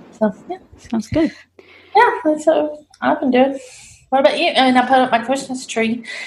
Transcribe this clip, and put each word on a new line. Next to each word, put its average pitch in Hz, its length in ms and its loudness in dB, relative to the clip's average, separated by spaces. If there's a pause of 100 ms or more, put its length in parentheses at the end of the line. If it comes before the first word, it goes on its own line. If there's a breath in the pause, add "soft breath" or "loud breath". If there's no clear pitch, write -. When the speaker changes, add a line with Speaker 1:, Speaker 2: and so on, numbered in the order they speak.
(120)
Speaker 1:
So, 214 220 -4 (160)
yeah. 370 80 -10 (180)
Speaker 2:
Sounds - 320 -8
good. 302 240 -2 (640 soft breath)
Speaker 1:
Yeah, 453 140 4 (140)
that's 302 220 0
what 302 380 -2 (160)
I've 269 200 0
been 269 100 -2
doing. 269 280 2 (520 loud breath)
What 262 100 2
about 294 180 2
you? 330 100 0
And 254 300 2
I 247 80 4
put 262 120 4
up 254 120 2
my 233 140 2
Christmas 262 420 -6
tree 226 380 -4 (220 loud breath)